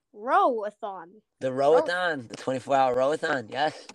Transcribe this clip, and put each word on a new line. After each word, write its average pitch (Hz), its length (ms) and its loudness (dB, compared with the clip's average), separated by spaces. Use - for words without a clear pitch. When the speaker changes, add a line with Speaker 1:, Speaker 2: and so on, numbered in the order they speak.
Speaker 1:
row-a-thon. 214 960 -2
Speaker 2:
The 131 120 -4
Speaker 1:
Row- 139 220 4
Speaker 2:
row-a-thon, 175 540 0
the - 80 -14
twenty-four 247 400 -2
hour 131 180 4
row-a-thon, 135 560 0
yes. 143 240 -2